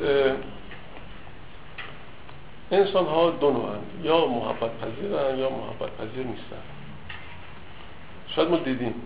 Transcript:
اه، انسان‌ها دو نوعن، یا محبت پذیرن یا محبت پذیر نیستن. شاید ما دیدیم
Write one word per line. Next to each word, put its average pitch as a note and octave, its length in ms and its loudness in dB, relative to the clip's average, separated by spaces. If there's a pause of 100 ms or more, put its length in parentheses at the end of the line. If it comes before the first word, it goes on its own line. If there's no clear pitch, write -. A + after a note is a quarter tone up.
اه، C#3 280 6 (2500)
انسان‌ها E3+ 520 6
دو D3 200 4
نوعن، G#2 280 0 (260)
یا D#3+ 220 8
محبت A2+ 520 0
پذیرن C3+ 600 0
یا C3 120 2
محبت A2+ 460 -6
پذیر A#2+ 300 -6
نیستن. - 300 -8 (1700)
شاید D#3+ 220 4
ما F3 60 6
دیدیم B2 380 0 (120)